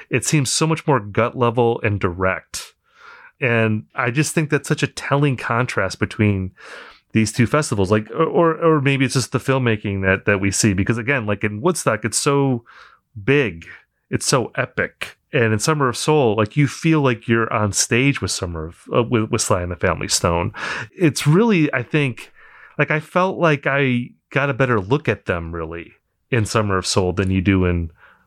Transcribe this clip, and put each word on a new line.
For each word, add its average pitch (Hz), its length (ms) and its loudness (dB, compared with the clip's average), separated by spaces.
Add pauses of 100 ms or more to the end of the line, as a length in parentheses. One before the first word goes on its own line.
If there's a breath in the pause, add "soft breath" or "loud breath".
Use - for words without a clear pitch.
It 123 160 -2
seems 147 260 0
so 160 160 0
much 160 180 -2
more 135 140 2
gut 110 380 -2
level 120 460 2
and 101 180 0
direct. 92 720 -4 (640 loud breath)
And 113 460 0 (100)
I 123 160 -2
just 143 240 -2
think 156 160 -2
that's 147 160 0
such 156 160 -2
a 139 40 0
telling 143 480 0
contrast 117 640 -2
between 98 540 0 (600 loud breath)
these 110 180 2
two 117 160 2
festivals, 107 420 0
like, 107 220 0
or, 160 140 -2
or, 160 380 2
or 160 180 4
maybe 135 220 2
it's 123 120 0
just 127 160 -2
the 131 80 0
filmmaking 110 640 0
that, 95 220 2
that 101 140 2
we 98 120 0
see, 104 220 2
because 101 260 0
again, 120 260 -4
like 104 180 -4
in 104 160 -4
Woodstock, 123 460 -2
it's 110 140 -4
so 139 440 0 (600 loud breath)
big, 101 420 0 (460 loud breath)
it's - 160 -4
so 123 260 0
epic. - 640 -6 (160)
And 117 200 2
in 107 40 2
Summer 147 320 0
of 113 80 -4
Soul, 139 380 2
like, 107 200 0
you 147 120 4
feel 156 340 0
like 123 260 0
you're 113 240 2
on 107 220 0
stage 131 480 0
with 90 80 -2
Summer 85 380 -6
of, - 160 -20 (120)
uh, 123 60 4
with, 117 300 0
with 113 100 0
Sly 92 220 0
and 87 80 -4
the 87 40 -8
Family 92 320 -2
Stone. 87 460 0 (420 loud breath)
It's 165 300 0
really, 175 480 4
I 127 80 -2
think, 139 500 -4 (460 loud breath)
like, 151 140 0
I 156 80 0
felt 180 400 -2
like 156 260 2
I 135 440 0 (200)
got 139 220 -2
a - 20 -6
better 123 260 2
look 123 300 0
at 104 160 -4
them 85 260 -4
really 82 420 -10 (360)
in 113 160 0
Summer 104 320 0
of 92 80 -2
Soul 92 260 0
than 95 200 0
you 95 100 2
do 92 240 4
in, 85 260 0 (360 soft breath)